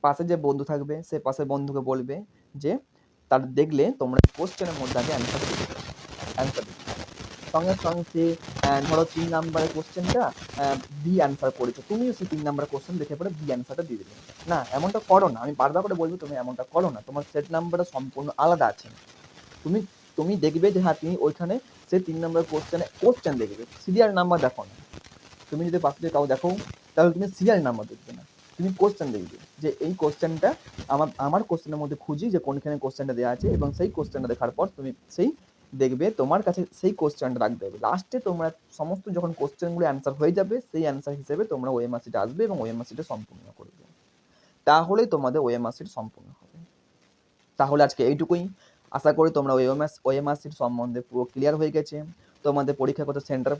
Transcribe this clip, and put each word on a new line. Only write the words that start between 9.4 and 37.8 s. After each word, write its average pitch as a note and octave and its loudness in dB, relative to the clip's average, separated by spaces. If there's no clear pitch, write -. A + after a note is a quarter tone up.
কোশ্চেনটা, F3+ 0
আহ, C#3 -4
বি E3+ 2
অ্যান্সার C#3 2
করেছে, B2 -2
তুমিও A#3 0
সেই F#3 -6
তিন D3+ -4
নাম্বারের C#3+ -2
কোশ্চেন C#3 -8
দেখে D3 -6
পরে F3+ -4
বি D3+ -8
অ্যান্সারটা B2+ -6
দিয়ে A2 -8
দিলে। F#2+ -18
না, D#3+ 0
এমনটা F#3 -2
করো F#3+ 8
না, A2+ -8
আমি D3 -4
বারবার D3+ 4
করে G3 -2
বলবো E3 -2
তুমি D3 -8
এমনটা B2+ -6
করো F3 4
না। G#2+ -10
তোমার C#3+ -6
সেট D3 -2
নাম্বারটা E3+ 0
সম্পূর্ণ C3+ -6
আলাদা D#3+ 6
আছে। - -12
তুমি, F3+ 0
তুমি E3 0
দেখবে E3 4
যে F#3 4
হ্যাঁ, D#3+ 4
তুমি E3 -2
ওইখানে E3+ 0
সে F#3 4
তিন D#3+ -4
নাম্বারের E3 0
কোশ্চেনে, D#3 -2
কোশ্চেন G#3 4
দেখবে, G#2 -6
সিরিয়াল G#3 6
নাম্বার F3+ 4
দেখো D#3 0
না। - -20
তুমি D3+ -4
যদি E3+ 0
পাশে D3+ -2
কাউ C#3+ 4
দেখো, E3+ 0
তাহলে E3+ 8
তুমি F#3+ 0
সিরিয়াল G3 6
নাম্বার A2+ -2
দেখবে - -18
না, - -18
তুমি F3+ 0
কোশ্চেন G3 4
দেখবে F2+ -8
যে D#3 2
এই E3+ -2
কোশ্চেনটা E3 2
আমার, D3+ 2
আমার F3 2
কোশ্চেনের D3+ -4
মধ্যে C#3+ -6
খুঁজি D#3 -4
যে F3 4
কোনখানে C#3 -2
কোশ্চেনটা C3+ -4
দেওয়া A#2+ 2
আছে, - -2
এবং D3+ 2
সেই F#3 0
কোশ্চেনটা C3+ -4
দেখার A#2+ -2
পর E3 2
তুমি C3+ -8
সেই G3+ 2
দেখবে C3 0
তোমার D#3 4
কাছে F3+ -2
সেই F#3 2
কোশ্চেনটা C3 -2
রাখতে A2 0
হবে। G2 -8